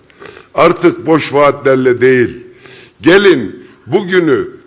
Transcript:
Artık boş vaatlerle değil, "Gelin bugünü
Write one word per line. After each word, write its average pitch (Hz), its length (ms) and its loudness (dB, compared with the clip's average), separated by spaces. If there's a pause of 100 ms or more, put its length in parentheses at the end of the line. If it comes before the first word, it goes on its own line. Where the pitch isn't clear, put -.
(540)
Artık 151 520 -2
boş 151 260 -2
vaatlerle 135 680 0
değil, 127 360 2 (640)
"Gelin 165 680 2 (200)
bugünü 165 640 -2 (180)